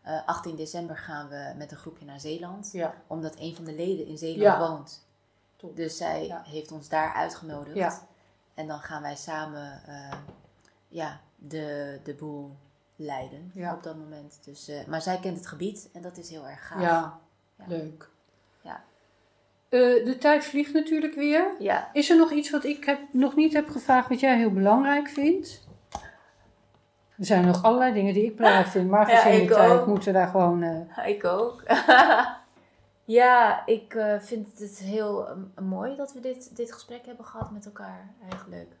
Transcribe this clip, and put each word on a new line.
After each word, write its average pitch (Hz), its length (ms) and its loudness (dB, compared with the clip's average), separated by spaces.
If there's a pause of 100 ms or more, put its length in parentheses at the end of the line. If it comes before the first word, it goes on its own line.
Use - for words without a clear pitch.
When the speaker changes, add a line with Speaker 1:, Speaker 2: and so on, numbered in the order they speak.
Speaker 1:
eh, 156 260 -8
achttien 190 280 -8
december 160 420 -12
gaan 147 320 -14
we 143 280 -14
met 147 140 -16
een 147 60 -18
groepje 156 280 -20
naar 139 140 -20
Zeeland, 175 520 -12
Speaker 2:
Ja. 170 220 -6 (140)
Speaker 1:
omdat 160 320 -10
een 165 160 -12
van 170 100 -18
de 156 100 -12
leden 170 320 -6
in 156 100 -14
Zeeland 165 240 -6
Speaker 2:
Ja. 185 180 6 (100)
Speaker 1:
woont. - 380 -14 (480)
Speaker 2:
Top. 160 200 -20
Speaker 1:
Dus 160 220 -10
zij 160 300 -6
Speaker 2:
Ja. 165 180 -12
Speaker 1:
heeft 151 260 -14
ons 156 180 -18
daar 156 240 -2
uitgenodigd. 156 640 -8
Speaker 2:
Ja. 175 220 -4 (540)
Speaker 1:
En 156 140 -12
dan 151 120 -10
gaan 151 220 -14
wij 147 140 -12
samen, 147 720 -12
eh, 143 260 -18 (760)
ja, 151 320 -12 (160)
de, 143 680 -12
de 147 100 -12
boel 143 420 -14 (400)
leiden 143 580 -12
Speaker 2:
Ja. 175 200 -10
Speaker 1:
op 170 100 -14
dat 160 140 -14
moment. 151 480 -20
Dus, 143 220 -20
eh, 147 200 -14
maar 160 140 -8
zij 185 180 -6
kent 180 180 -8
het - 100 -16
gebied 185 460 -12
en 175 80 -18
dat 175 160 -16
is 170 120 -18
heel 151 180 -16
erg - 200 -20
gaaf. 180 140 -10
Speaker 2:
Ja, 165 380 0 (380)
Speaker 1:
Ja. 196 100 -20
Speaker 2:
leuk. 160 420 -12 (520)
Speaker 1:
Ja. - 220 -18 (840)
Speaker 2:
Eh, 247 360 4
de 254 140 -4
tijd 294 260 4
vliegt 285 280 -4
natuurlijk 311 420 -2
weer. 311 440 0
Speaker 1:
Ja. 202 340 -2
Speaker 2:
Is 285 160 0
er 339 80 8
nog 320 140 6
iets 294 180 -2
wat 294 140 -2
ik 294 220 -6
heb, 285 140 0 (120)
nog 262 240 2
niet 302 180 4
heb 302 160 0
gevraagd 254 400 2
wat 254 100 0
jij 262 180 4
heel 226 140 2
belangrijk 269 580 4
vindt? - 580 -2 (1500)
Er 196 80 -8
zijn 180 200 4
nog 180 180 2
allerlei 247 300 4
dingen 196 200 0
die 208 120 2
ik 220 100 -6
belangrijk 196 320 6
vind, 185 220 0
maar 208 200 4
Speaker 1:
<laughs> - 20 6
Ja, 233 60 8
Speaker 2:
gezien 196 200 8
de 185 60 6
Speaker 1:
ik 180 80 2
Speaker 2:
tijd 226 200 8
Speaker 1:
ook. - 160 6
Speaker 2:
moeten 202 200 0
we 196 120 0
daar 175 80 4
gewoon, 175 340 2
eh, 165 460 -6
Speaker 1:
Ik 202 180 -2
ook. 208 420 -2
<laughs> - 40 0 (1300)
Ja, 240 600 6
ik, - 280 -2
eh, 208 260 -2
vind 208 400 -12
het 202 200 -14
heel, 202 480 -6
eh, - 80 -14 (280)
mooi 190 320 -6
dat 277 180 -10
we 254 60 -18
dit, 254 360 -12
dit 233 180 -10
gesprek 240 320 -20
hebben 240 200 -20
gehad 220 260 -12
met 208 140 -16
elkaar 196 480 -18 (160)
eigenlijk. 180 500 -16